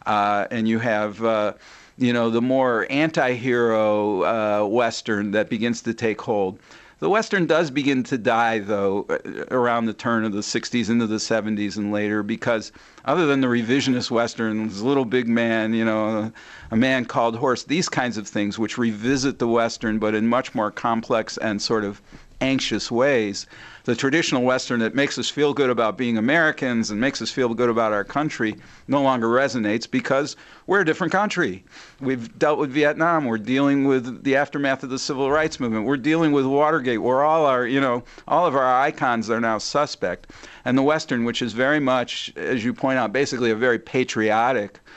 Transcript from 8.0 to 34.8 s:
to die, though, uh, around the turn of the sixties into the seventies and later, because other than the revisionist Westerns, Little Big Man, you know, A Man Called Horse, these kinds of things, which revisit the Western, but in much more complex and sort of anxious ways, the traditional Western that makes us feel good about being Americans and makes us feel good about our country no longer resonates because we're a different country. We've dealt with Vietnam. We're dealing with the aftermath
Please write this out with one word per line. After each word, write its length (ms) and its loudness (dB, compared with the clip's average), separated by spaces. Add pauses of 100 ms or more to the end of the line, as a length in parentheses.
to 140 -4
die, 400 2
though, 500 -2
uh, 80 0 (340)
around 360 2
the 80 -4
turn 300 -2
of 80 -2
the 100 -4
sixties 480 -2
into 160 2
the 140 -2
seventies 580 -2
and 140 -2
later, 300 -2
because 500 -4 (340)
other 180 2
than 160 2
the 60 2
revisionist 640 0
Westerns, 720 -2
Little 240 2
Big 200 0
Man, 460 0
you 140 0
know, 440 -2 (400)
A 60 -2
Man 300 2
Called 300 0
Horse, 280 0
these 240 -2
kinds 300 -2
of 100 -10
things, 300 -4
which 180 -4
revisit 640 0
the 100 0
Western, 500 0
but 160 0
in 140 0
much 260 0
more 160 0
complex 680 -2
and 240 -4
sort 220 0
of 180 -8 (400)
anxious 480 -2
ways, 560 0 (380)
the 100 0
traditional 480 0
Western 380 0
that 140 -2
makes 240 0
us 100 -6
feel 240 0
good 160 2
about 300 0
being 180 0
Americans 760 0
and 80 -4
makes 220 -2
us 100 -6
feel 220 0
good 160 0
about 240 2
our 120 0
country 520 -2 (320)
no 140 2
longer 240 2
resonates 640 0
because 460 0 (300)
we're 140 4
a 40 2
different 280 0
country. 500 0 (380)
We've 380 -6
dealt 200 2
with 120 -2
Vietnam. 560 2
We're 100 0
dealing 480 2
with 400 0
the 120 4
aftermath 460 0